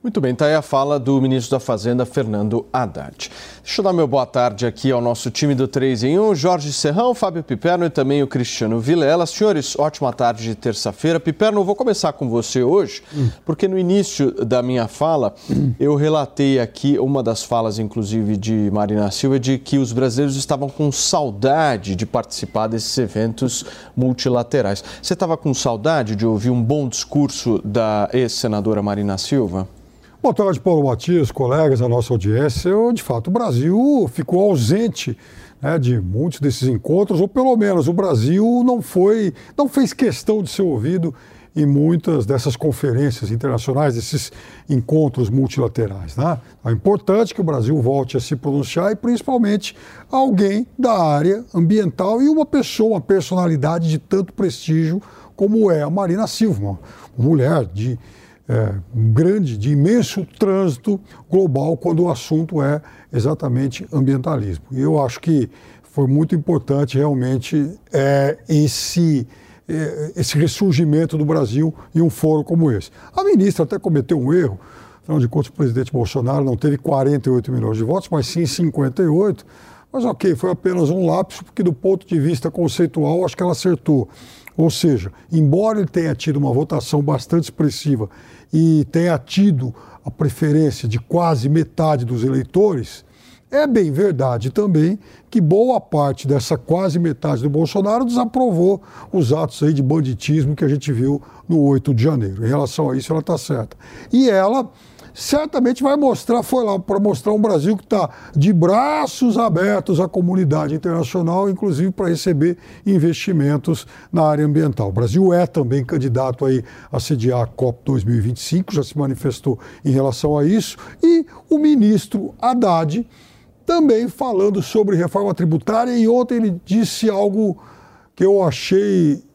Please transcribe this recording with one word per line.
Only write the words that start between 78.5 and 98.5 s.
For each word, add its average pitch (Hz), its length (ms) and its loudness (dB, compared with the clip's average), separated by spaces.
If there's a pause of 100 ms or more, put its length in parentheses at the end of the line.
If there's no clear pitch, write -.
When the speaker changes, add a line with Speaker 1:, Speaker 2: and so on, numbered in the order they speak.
Speaker 2:
e 175 60 2
oito. 175 360 0 (480)
Mas 254 140 -4
ok, 180 300 0
foi 185 160 -2
apenas 180 400 0
um 180 160 0
lapso, 180 360 -2
porque - 200 -6
do 175 100 2
ponto 185 320 -2
de 160 140 -2
vista 156 320 -2
conceitual, 170 720 0
acho 214 100 -6
que - 60 -6
ela 180 120 0
acertou. 151 540 0 (500)
Ou 165 120 2
seja, 110 420 0 (200)
embora 170 480 2
ele 185 80 0
tenha 165 280 -2
tido 143 220 -4
uma 135 160 0
votação 147 480 -2
bastante 151 440 0
expressiva 135 640 -2 (440)
e 156 360 4
tenha 165 280 0
tido 135 580 0 (280)
a - 60 -8
preferência 151 800 0
de 110 100 -2
quase 151 520 0
metade 151 560 0
dos 117 180 -4
eleitores, 135 800 -2 (480)
é 285 160 2
bem 202 240 2
verdade 131 580 0
também 190 480 2 (320)
que 226 120 2
boa 208 400 4
parte 143 440 -2
dessa 139 320 0
quase 170 420 0
metade 147 420 -2
do 147 80 0
Bolsonaro 196 560 0
desaprovou 226 760 0 (300)